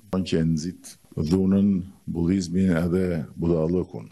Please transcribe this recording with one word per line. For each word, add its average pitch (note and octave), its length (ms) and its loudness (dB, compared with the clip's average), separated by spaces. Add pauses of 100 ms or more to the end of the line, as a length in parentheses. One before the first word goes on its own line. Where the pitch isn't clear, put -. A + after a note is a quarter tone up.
(140)
që F2+ 260 0
e D#2+ 40 0
nxit E2 500 -4 (200)
dhunën, F#2+ 540 2 (380)
bullizmin F2+ 640 0
edhe E2+ 520 0 (120)
budallëkun. E2 760 -2